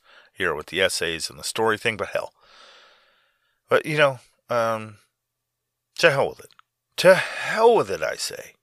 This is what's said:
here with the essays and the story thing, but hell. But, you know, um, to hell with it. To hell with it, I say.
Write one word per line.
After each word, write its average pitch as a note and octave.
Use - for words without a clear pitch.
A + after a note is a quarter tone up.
here F2
with D2
the F2
essays E2+
and C#2+
the C#2+
story A2
thing, A2
but F#2+
hell. -
But, -
you D3+
know, C3+
um, A2+
to E3
hell C3+
with -
it. -
To F3+
hell -
with C#3+
it, E2+
I A#1+
say. -